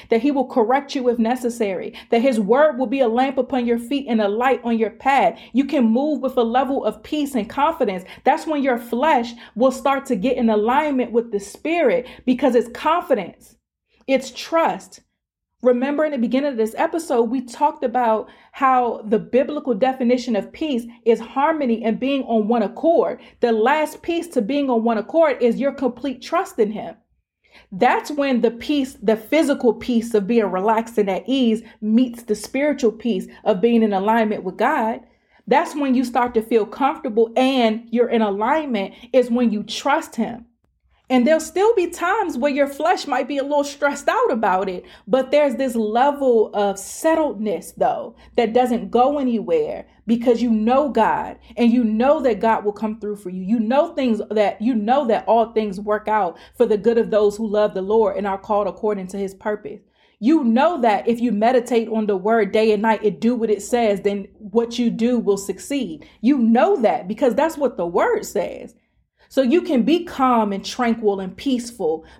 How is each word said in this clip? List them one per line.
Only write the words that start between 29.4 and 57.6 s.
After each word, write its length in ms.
peace 400
of 100
being 240
relaxed 480
and 140
at 160
ease 340
meets 440
the 100
spiritual 600
peace 340
of 180
being 220
in 100
alignment 500
with 140
God. 440
That's 300
when 180
you 100
start 300
to 80
feel 240
comfortable 680
and 560
you're 180
in 140
alignment, 720
is 160
when 220
you 100
trust 540
him. 320
And 180
there'll 140
still 340
be 120
times 500
where 160
your 140
flesh 380
might 220
be 100
a 60
little 220
stressed 420
out 240
about 380
it, 160
but 240
there's 280
this 180
level 800
of 240
settledness, 960
though, 400
that 160
doesn't 380
go 280
anywhere 680
because 340
you 80
know 380
God 500
and 120
you 140
know 380
that 180
God 240
will 80
come 260
through 200
for 120
you. 140
You 160
know 340
things 280
that, 300
you 120
know 340
that 200
all 240
things 300
work 260
out 300
for 100
the 120
good 200
of 140
those 240
who 100
love 280